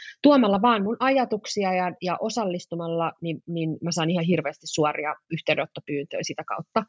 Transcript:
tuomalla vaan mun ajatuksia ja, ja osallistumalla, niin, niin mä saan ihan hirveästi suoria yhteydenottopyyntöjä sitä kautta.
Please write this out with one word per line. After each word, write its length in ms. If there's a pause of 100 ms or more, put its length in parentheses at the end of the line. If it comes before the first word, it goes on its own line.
(220)
tuomalla 400
vaan 200
mun 180
ajatuksia 760
ja, 180 (100)
ja 180
osallistumalla, 1000
niin, 260
niin 360
mä 100
saan 180
ihan 140
hirveästi 420
suoria 480 (180)
yhteydenottopyyntöjä 880
sitä 220
kautta. 440